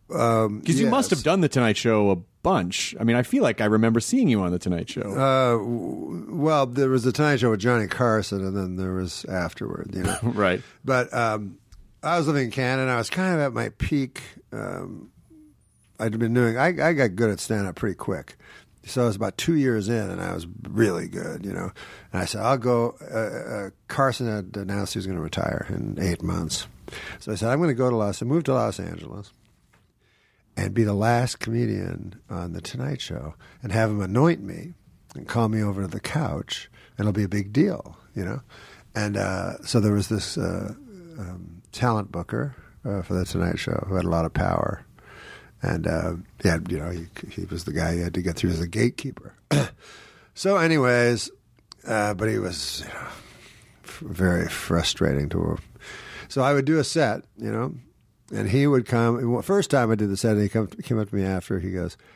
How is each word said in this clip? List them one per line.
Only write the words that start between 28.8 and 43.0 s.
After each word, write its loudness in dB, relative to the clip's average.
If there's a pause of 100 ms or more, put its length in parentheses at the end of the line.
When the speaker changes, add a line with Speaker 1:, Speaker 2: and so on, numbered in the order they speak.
Speaker 1:
and -2
be 4
the 0
last 2
comedian -4 (140)
on -6
The -8
Tonight -8
Show -10 (280)
and -6
have 2
him -2
anoint 2
me -12 (420)
and -14
call 2
me 0
over -2
to -4
the -8
couch, -6 (280)
and 0
it'll 2
be 2
a -2
big -2
deal," 0 (200)
you -4
know. -6 (540)
And, -2
uh, -4
so 2
there 4
was 0
this, -4
uh, -4 (460)
um, -12 (100)
talent 0
booker, -4 (280)
uh, -4